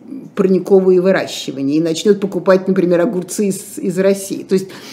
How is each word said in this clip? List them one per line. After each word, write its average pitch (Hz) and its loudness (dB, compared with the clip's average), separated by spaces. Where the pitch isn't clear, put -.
парниковые 185 4
выращивания 147 -2
и 160 2
начнет 165 0
покупать, 190 0
например, 180 2
огурцы 180 -2
из, - -8
из 180 -4
России. 196 -2
То - 0
есть 190 0